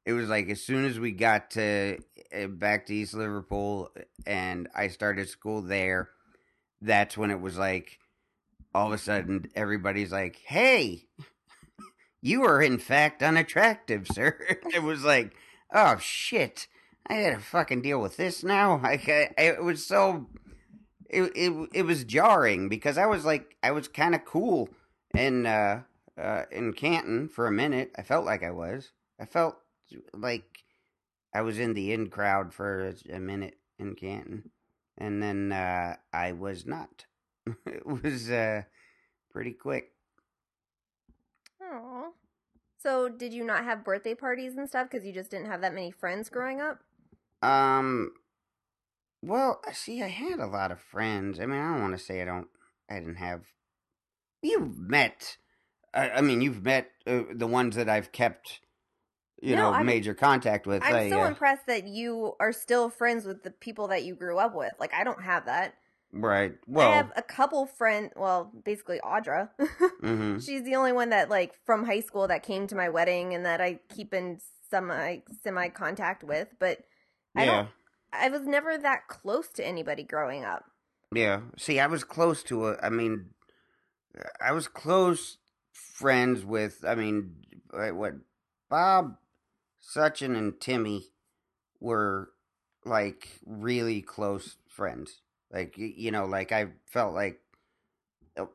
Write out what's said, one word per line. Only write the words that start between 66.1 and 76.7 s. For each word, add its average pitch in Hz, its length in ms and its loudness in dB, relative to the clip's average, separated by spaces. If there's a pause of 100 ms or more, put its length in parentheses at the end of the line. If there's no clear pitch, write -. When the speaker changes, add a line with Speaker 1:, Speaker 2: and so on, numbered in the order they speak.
Speaker 1:
Right. 101 460 2 (200)
Speaker 2:
I 151 80 10
Speaker 1:
Well, - 0 -
Speaker 2:
have 101 300 6
a - 80 -2
couple 277 420 0
friend-, 220 500 0
well, 190 360 0 (120)
basically 202 400 -6
Audra. 185 460 -2 (100)
<laughs> 330 320 2 (100)
Speaker 1:
Mm-hmm. 107 400 0
Speaker 2:
She's 269 220 -6
the 262 120 0
only 262 180 4
one 240 160 2
that, 202 200 4
like, 190 240 2 (120)
from 226 200 2
high 226 140 0
school 202 300 -2
that 170 140 0
came 196 240 -4
to 202 80 -8
my 180 120 0
wedding 175 460 0
and 175 120 -4
that 170 140 0
I 180 300 -2
keep - 240 -12
in 180 260 -4 (300)
semi, 175 500 -2 (240)
semi 180 260 -2
contact 190 540 -4
with, 151 240 -4 (120)
but 185 200 0 (560)